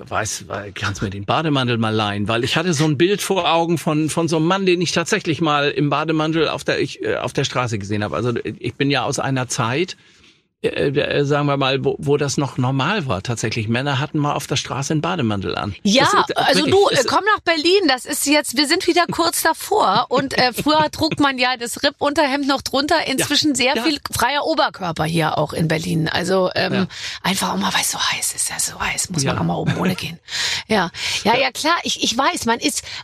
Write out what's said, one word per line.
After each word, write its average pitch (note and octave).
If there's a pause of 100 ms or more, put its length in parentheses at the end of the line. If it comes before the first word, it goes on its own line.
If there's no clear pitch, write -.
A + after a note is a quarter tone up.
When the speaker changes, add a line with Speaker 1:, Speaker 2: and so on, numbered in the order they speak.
(100)
Speaker 1:
weiß, G#2
weil, G2+
kannst G2+
mir G#2
den G2+
Bademantel B2+
mal A2
leihen?“ G#2
Weil A2+
ich B2+
hatte F3+
so C#3+
ein D3+
Bild F#3+
vor F#3
Augen E3
von, D#3
von E3
so D#3+
einem D#3
Mann, F#3+
den F3+
ich E3+
tatsächlich E3+
mal D3
im D3+
Bademantel D#3
auf -
der, G#2+
ich, -
äh, G#2+
auf -
der C#3+
Straße B2
gesehen G2+
hab. G#2
Also A#2
ich -
bin C#3
ja C3
aus -
einer C3
Zeit, B2+ (640)
äh, -
äh, C#3+
sagen C#3+
wir C#3
mal, C3+
wo, C3+
wo C#3+
das C#3+
noch C#3
normal C3+
war G2+
tatsächlich. A2
Männer C3
hatten D#3
mal D3
auf B2
der D3+
Straße C3+
einen D#3
Bademantel A2
an. G2+
Speaker 2:
Ja, G#3+
Speaker 1:
Das F4
ist, -
Speaker 2:
also C4+
Speaker 1:
wirklich, E4
Speaker 2:
du, G4
Speaker 1:
das C#4
Speaker 2:
äh, -
komm E4 (140)
nach D#4
Berlin, E4+
das B3+
ist -
jetzt, C#4+
wir C#4+
sind F4
wieder E4+
kurz -
davor A#3
und, C#4
äh, B3
früher D4+
Speaker 1:
<laughs> D4+
Speaker 2:
trug D4
man C4+
ja B3+
das A#3
Rippunterhemd C#4+
noch C#4
drunter, D4
inzwischen C4+
Speaker 1:
Ja, C#4
Speaker 2:
sehr B3
Speaker 1:
ja. A3
Speaker 2:
viel D4 (120)
freier C4+
Oberkörper G3+
hier D#3+
auch D3+
in E3
Berlin. D#3+
Also, F3+
ähm, F#3
Speaker 1:
Ja. F#3+ (360)
Speaker 2:
einfach F#3
auch F#3
mal, F#3+
weil -
es -
so -
heiß -
ist, -
ja, -
so -
heiß, -
muss D#3
man B2+
Speaker 1:
Ja. -
Speaker 2:
auch E3+
mal E3+
oben D#3+
ohne F#3
gehen. E3 (480)
Ja, F#3 (320)
ja, G#3+
Speaker 1:
Ja. C4
Speaker 2:
ja, C4
klar, E4
ich, -
ich A3+
weiß, D4+
man A3+
ist, - (220)